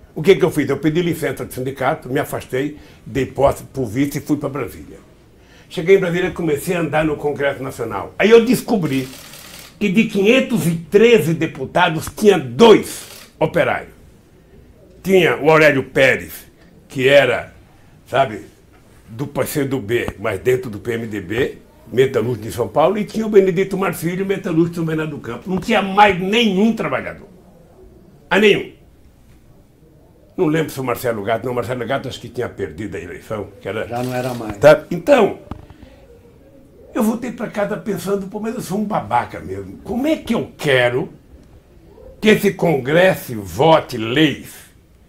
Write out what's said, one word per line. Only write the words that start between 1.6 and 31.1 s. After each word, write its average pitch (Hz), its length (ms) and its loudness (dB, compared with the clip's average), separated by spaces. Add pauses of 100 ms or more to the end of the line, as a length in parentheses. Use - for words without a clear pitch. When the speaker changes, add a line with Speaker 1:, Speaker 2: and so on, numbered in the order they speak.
Speaker 1:
me 135 140 -2
afastei, 135 560 -6 (280)
dei 127 200 -2
posse 120 400 0
pro 131 200 -6
vice 139 340 -4
e - 20 -8
fui 151 160 -2
pra 147 100 -6
Brasília. - 520 -10 (680)
Cheguei 185 300 2
em - 20 2
Brasília 180 280 -2
e 160 40 -4
comecei 170 440 -2
a 170 60 -2
andar 156 220 -2
no 151 140 -2
Congresso 139 440 -4
Nacional. 113 560 -8
Aí 185 120 2
eu 226 160 8
descobri 165 640 0 (720)
que 208 100 0
de 202 160 4
quinhentos 202 640 2
e 170 80 0
treze 202 580 4
deputados 160 840 -2
tinha 202 220 4
dois 139 1040 2
operários. 131 520 0 (1120)
Tinha 175 340 4
o 131 140 2
Aurélio 151 340 6
Pérez, 107 480 2 (560)
que 131 220 0
era, 127 440 4 (540)
sabe, 117 460 -2 (560)
do 113 160 -8
P 135 200 -4
C 147 180 -4
do 135 160 -4
B, 104 280 -2 (120)
mas 101 200 -4
dentro 127 300 0
do 101 100 -12
P 120 140 -6
M 113 140 -6
D 104 140 -6
B, 107 360 -4 (340)
metalúrgico 120 540 0
de 110 60 -8
São 104 160 -4
Paulo, 165 300 2
e 208 60 -4
tinha 220 220 -6
o 220 40 -4
Benedito 190 460 2
Marcílio, 185 500 -4
metalúrgico 175 460 0
de - 40 -14
São 170 100 -4
Bernardo 156 300 -4
do - 60 -12
Campo. 117 280 -10
Não 185 100 -2
tinha 214 220 0
mais 196 380 4
nenhum 208 540 2
trabalhador. 110 540 -6 (1040)
A 175 80 2
nenhum. 202 340 4 (1700)
Não 185 80 2
lembro 151 260 0
se - 80 -10
o 131 40 -6
Marcelo 117 400 -2